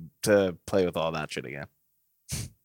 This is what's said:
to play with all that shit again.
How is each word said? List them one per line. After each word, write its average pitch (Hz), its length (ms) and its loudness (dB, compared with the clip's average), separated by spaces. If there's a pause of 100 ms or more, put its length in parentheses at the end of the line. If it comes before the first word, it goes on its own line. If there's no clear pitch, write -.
(220)
to 98 340 4 (100)
play 98 200 2
with 85 100 -2
all 82 160 -2
that 78 180 -6
shit 67 160 -8
again. 69 220 -10 (960)